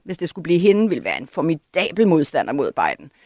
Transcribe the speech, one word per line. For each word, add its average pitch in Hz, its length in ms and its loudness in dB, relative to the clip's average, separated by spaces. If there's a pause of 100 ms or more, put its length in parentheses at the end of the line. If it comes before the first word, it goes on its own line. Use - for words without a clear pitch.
hvis 185 140 -10
det 170 100 -6
skulle 170 140 -12
blive 170 160 2
hende, 202 300 4
ville 156 160 -4
være 73 160 -4
en 151 60 -14
formidabel 170 840 -2
modstander 147 440 0
mod 135 200 -2
Biden. 76 380 -4 (160)